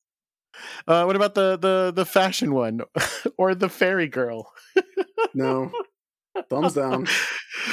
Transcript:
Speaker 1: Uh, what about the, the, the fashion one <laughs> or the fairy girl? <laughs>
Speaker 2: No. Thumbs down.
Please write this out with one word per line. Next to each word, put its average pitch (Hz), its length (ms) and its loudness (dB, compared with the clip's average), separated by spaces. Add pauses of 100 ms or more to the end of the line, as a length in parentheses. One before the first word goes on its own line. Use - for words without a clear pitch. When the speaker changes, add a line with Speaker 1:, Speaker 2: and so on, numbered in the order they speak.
(880)
Speaker 1:
Uh, 165 180 4
what 190 120 2
about 202 180 2
the, 190 240 2
the, 185 360 2
the 180 120 0
fashion 190 480 2
one 117 260 0 (300)
<laughs> - 260 -6
or 185 180 2
the 185 140 0
fairy 185 400 2
girl? 120 420 -4 (260)
<laughs> 370 60 4 (520)
Speaker 2:
No. 131 360 0 (800)
Thumbs 156 260 0
down. 131 320 -2 (680)